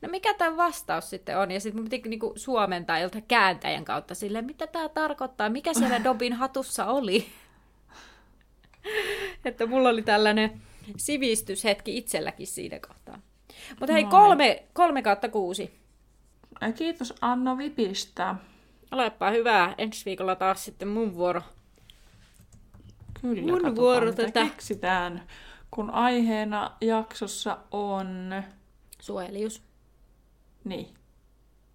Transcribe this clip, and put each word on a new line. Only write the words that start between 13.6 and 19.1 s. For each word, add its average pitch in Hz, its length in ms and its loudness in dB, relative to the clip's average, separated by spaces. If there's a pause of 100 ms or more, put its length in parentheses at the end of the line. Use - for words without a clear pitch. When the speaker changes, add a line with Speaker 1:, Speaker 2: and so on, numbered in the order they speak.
Speaker 1:
Mut 262 100 -2
hei, 311 140 6
Speaker 2:
Noin. 202 80 -4
Speaker 1:
kolme, 349 520 10 (100)
kolme 320 280 4
kautta 214 280 2
kuusi. 196 500 -4 (800)
Speaker 2:
Ai 226 120 -2
kiitos 320 480 -6
Anna 254 360 0
Vipistä. 196 760 -4 (560)
Speaker 1:
Olepa 220 400 0